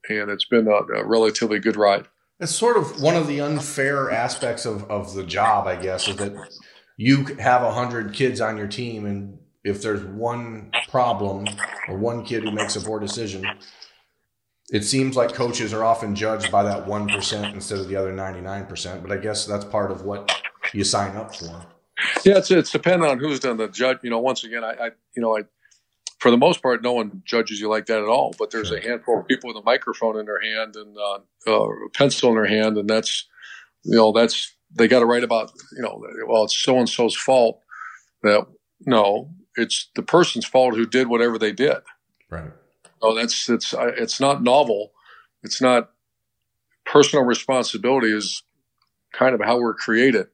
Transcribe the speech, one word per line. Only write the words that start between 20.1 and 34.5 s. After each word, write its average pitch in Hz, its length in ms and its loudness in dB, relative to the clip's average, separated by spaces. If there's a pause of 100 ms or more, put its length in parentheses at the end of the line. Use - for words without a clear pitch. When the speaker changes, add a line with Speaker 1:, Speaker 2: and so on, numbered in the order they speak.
Speaker 2:
you 101 120 -2
sign 98 320 -2
up 113 180 -12
for. 85 320 -16 (580)
Speaker 1:
Yeah, 196 140 8
it's, 185 120 0
it's 180 200 4
dependent 170 400 2
on 127 80 0
who's 139 220 -2
done 123 160 -2
the 110 120 -4
judge. 127 340 -2
You 120 80 -6
know, 117 100 0
once 127 240 -2
again, 113 200 -8
I, 113 80 -8
I, 120 180 -6 (260)
you 120 60 -4
know, 110 140 2
I, 107 60 -2 (760)
for - 100 6
the 120 60 6
most 160 260 4
part, 120 200 -2
no 123 100 0
one 101 320 -4
judges 110 360 -2
you 107 80 -2
like 107 180 0
that 110 120 0
at 104 100 -2
all. 131 300 2
But 107 120 -4
there's 107 180 -6
Speaker 2:
Sure. 101 100 -4
Speaker 1:
a 95 40 -10
handful 117 380 -2
of - 60 -16
people 131 220 -2
with 107 80 -10
a 104 80 -16
microphone 113 540 0
in 107 80 -8
their 101 140 -4
hand 110 360 -6
and, 104 200 -18
uh, 101 220 -4 (300)
uh, 107 200 2 (180)
a - 40 -14
pencil 139 380 2
in 113 80 4
their 107 100 2
hand, 107 320 2
and 101 100 -2
that's, - 380 -2 (560)
you 113 140 2
know, 110 160 8
that's, - 420 2 (180)